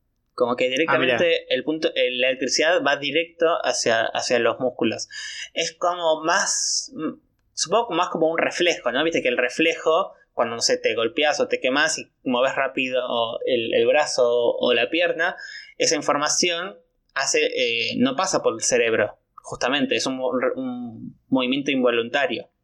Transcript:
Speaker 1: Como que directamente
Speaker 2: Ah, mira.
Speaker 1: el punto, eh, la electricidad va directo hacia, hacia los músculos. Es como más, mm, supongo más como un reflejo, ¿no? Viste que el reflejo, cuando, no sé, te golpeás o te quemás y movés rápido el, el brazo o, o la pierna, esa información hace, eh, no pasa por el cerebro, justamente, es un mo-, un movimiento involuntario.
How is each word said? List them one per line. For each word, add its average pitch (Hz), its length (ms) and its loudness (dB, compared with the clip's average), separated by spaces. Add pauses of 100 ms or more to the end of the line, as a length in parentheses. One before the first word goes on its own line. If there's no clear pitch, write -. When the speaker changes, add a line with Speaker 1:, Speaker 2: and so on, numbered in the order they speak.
(340)
Speaker 1:
Como 120 220 0
que 127 120 0
directamente 131 460 2
Speaker 2:
Ah, 117 40 2
mira. 170 120 2 (180)
Speaker 1:
el 127 160 -2
punto, 160 300 0
eh, 127 180 2
la 127 160 0
electricidad 151 560 2
va 143 120 2
directo 147 500 -2 (180)
hacia, 117 400 2
hacia 117 360 0
los 113 200 2
músculos. 123 480 -2 (460)
Es 165 180 -4
como 170 520 0
más, - 720 0
mm, - 260 -6 (320)
supongo 208 420 0
más 165 160 0
como 160 200 0
un 165 80 -2
reflejo, 151 540 0
¿no? 131 120 0
Viste 165 180 0
que 131 60 0
el 123 100 0
reflejo, 160 760 0 (200)
cuando, 117 240 -2
no 117 40 -8
sé, 127 180 0
te 113 180 0
golpeás 139 420 0
o 127 80 0
te 123 140 -2
quemás 147 380 0
y 123 120 -14 (140)
movés 131 320 0
rápido 131 440 -2 (460)
el, 117 280 0
el 117 120 4
brazo 131 420 2
o, 120 300 2
o 123 160 2
la 117 160 0
pierna, 170 460 0 (420)
esa - 160 2
información 170 840 0 (360)
hace, 139 320 2
eh, 117 520 -2
no 131 180 0
pasa 180 260 0
por 117 120 2
el 113 60 -10
cerebro, 110 560 2 (200)
justamente, 127 580 -2
es 113 120 -2
un 131 100 -4
mo-, 127 160 -2 (240)
un 123 600 -10 (120)
movimiento 135 420 0
involuntario. 123 800 0 (160)